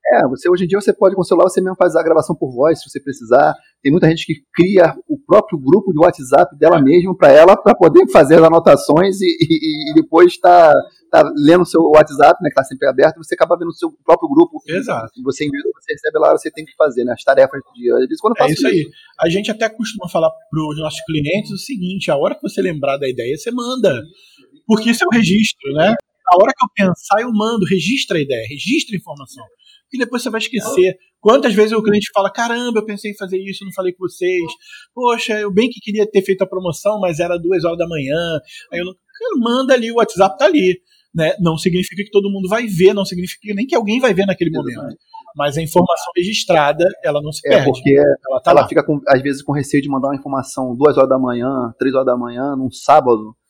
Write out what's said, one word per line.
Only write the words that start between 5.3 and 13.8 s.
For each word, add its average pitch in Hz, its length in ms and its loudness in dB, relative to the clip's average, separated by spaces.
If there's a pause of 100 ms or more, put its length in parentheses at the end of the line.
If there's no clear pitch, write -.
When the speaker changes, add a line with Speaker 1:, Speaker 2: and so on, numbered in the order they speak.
Speaker 1:
grupo 160 360 0
de 151 80 -2
WhatsApp 147 580 2
dela 156 240 4
mesma 175 340 2
pra 147 140 6
ela, 156 260 8
pra - 200 2
poder 165 340 6
fazer 151 260 6
as 165 60 8
anotações 165 760 4
e, 185 60 -2
e, 156 640 -2
e 151 40 -8
depois 165 440 4
tá, 175 340 6 (400)
tá 160 100 4 (140)
lendo 156 260 4
o 160 40 0
seu 165 160 0 (120)
WhatsApp, 151 480 4
né, 160 60 -2
que - 80 -2
tá 131 80 0
sempre 131 240 -4
aberto, 139 340 2
você - 120 -8
acaba 170 220 0
vendo 170 120 -8
o 165 60 -10
seu 160 180 -8 (120)